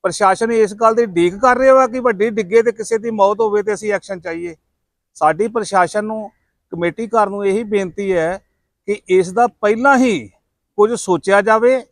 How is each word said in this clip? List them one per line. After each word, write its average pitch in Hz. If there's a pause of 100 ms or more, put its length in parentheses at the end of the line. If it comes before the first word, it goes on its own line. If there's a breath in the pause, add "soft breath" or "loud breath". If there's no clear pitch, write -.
ਪ੍ਰਸ਼ਾਸਨ 190
ਇਸ 220
ਗੱਲ 226
ਦੀ 233
ਉਡੀਕ 175
ਕਰ 247
ਰਿਹਾ 262
ਵਾ 262
ਕਿ 247
ਵੱਡੀ 226
ਡਿੱਗੇ 214
ਤੇ 233
ਕਿਸੇ 226
ਦੀ 233
ਮੌਤ 208
ਹੋਵੇ 208
ਤੇ 208
ਅਸੀਂ 208
ਐਕਸ਼ਨ 190
ਚਾਹੀਏ। 170 (600)
ਸਾਡੀ 160
ਪ੍ਰਸ਼ਾਸਨ 214
ਨੂੰ, 214 (420)
ਕਮੇਟੀ 170
ਘਰ 208
ਨੂੰ 202
ਇਹੀ 202
ਬੇਨਤੀ 196
ਹੈ 175 (440)
ਕਿ 208
ਇਸ 185
ਦਾ 233
ਪਹਿਲਾਂ 233
ਹੀ 196 (460)
ਕੁਝ 214
ਸੋਚਿਆ 196
ਜਾਵੇ 226